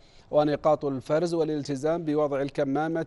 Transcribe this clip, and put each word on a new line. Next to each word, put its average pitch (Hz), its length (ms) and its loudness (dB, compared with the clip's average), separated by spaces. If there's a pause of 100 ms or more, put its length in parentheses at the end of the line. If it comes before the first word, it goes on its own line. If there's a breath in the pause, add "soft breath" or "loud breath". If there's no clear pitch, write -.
(300 soft breath)
ونقاط 147 540 2
الفرز 151 500 0
والالتزام 156 720 -2
بوضع 147 380 0
الكمامة 151 640 -2